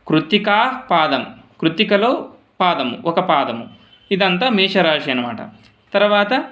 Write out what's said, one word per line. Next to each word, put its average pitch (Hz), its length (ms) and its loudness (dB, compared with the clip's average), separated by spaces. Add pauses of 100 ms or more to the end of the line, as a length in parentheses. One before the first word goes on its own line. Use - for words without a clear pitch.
కృతికా 175 500 0 (340)
పాదం, 151 320 2 (380)
కృతికలో 208 500 0 (480)
పాదము, 151 360 0 (120)
ఒక 170 140 0
పాదము, 131 440 0 (460)
ఇదంతా 190 380 0
మేషరాశి 180 600 2
అనమాట. 120 300 -4 (520)
తర్వాత 208 400 2 (200)